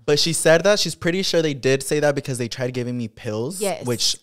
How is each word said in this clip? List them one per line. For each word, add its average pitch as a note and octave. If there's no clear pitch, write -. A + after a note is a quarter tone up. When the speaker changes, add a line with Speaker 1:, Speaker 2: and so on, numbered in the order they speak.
Speaker 1:
But D3
she E3+
said E3
that G3+
she's D#3+
pretty E3+
sure F3
they D#3
did C3
say D3
that D3
because C3
they A#2+
tried B2+
giving B2
me A#2
pills, A2
Speaker 2:
Yes. F3
Speaker 1:
which A#2+